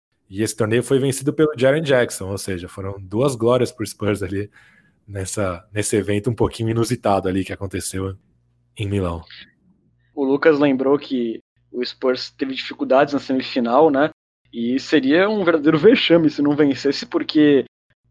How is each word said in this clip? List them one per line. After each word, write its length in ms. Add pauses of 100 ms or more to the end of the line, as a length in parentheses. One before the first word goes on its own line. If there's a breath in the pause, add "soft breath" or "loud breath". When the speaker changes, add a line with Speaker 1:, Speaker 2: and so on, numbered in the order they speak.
(300)
Speaker 1:
E 140
esse 100
torneio 300
foi 160
vencido 320
pelo 240
Jaren 260
Jackson, 480
ou 80
seja, 300
foram 320
duas 340
glórias 380
pro 160
Spurs 340
ali 300 (560 soft breath)
nessa, 640
nesse 240
evento 340
um 60
pouquinho 340
inusitado 600
ali 160
que 80
aconteceu 640 (580)
em 140
Milão. 340 (880)
Speaker 2:
O 120
Lucas 340
lembrou 400
que 400 (320)
o 140
Spurs 460
teve 220
dificuldades 600
na 80
semifinal, 680
né? 200 (420)
E 300
seria 480
um 160
verdadeiro 320
vexame 520
se 120
não 160
vencesse, 480
porque 580 (480)